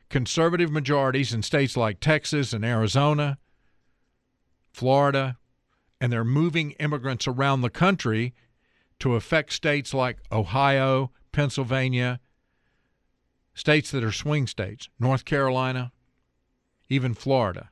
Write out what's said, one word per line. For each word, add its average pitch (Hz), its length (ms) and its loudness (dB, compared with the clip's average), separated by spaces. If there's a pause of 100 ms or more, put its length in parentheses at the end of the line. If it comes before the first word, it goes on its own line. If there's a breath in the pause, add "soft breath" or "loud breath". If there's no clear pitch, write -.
conservative 165 640 0
majorities 135 640 0
in 113 80 -2
states 139 340 0
like 110 240 0
Texas 147 540 0
and 107 100 -2
Arizona, 139 720 2 (1400)
Florida, 135 640 2 (640)
and 123 100 0
they're 117 140 0
moving 151 480 0
immigrants 139 560 -4
around 135 320 0
the 123 80 0
country 123 640 0 (680)
to 127 140 2
affect 151 380 -2
states 147 400 -2
like 127 280 -2 (120)
Ohio, 131 800 2 (220)
Pennsylvania, 127 880 -2 (1300)
states - 380 0
that 135 120 -2
are 110 100 0
swing 147 340 -2
states, 104 420 -10 (100)
North 127 280 0
Carolina, 127 640 0 (960)
even 127 240 0
Florida. 107 600 -2